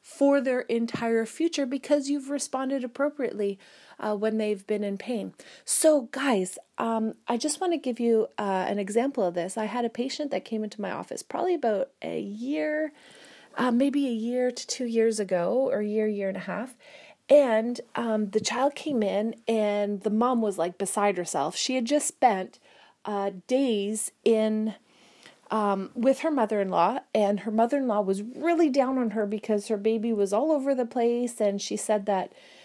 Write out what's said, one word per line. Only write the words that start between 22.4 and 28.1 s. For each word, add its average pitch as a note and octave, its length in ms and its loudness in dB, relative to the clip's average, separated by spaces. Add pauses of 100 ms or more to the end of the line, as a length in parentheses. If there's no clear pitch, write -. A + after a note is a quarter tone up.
uh, G3+ 240 -2 (160)
days A3 640 0 (120)
in, A3 520 2 (760)
um, G3+ 440 0
with C4 260 2
her D#4+ 100 -2
mother-in-law, G#3 680 2 (160)
and G#3 260 2
her G#3+ 100 -6
mother-in-law A#3 520 2
was G3 200 0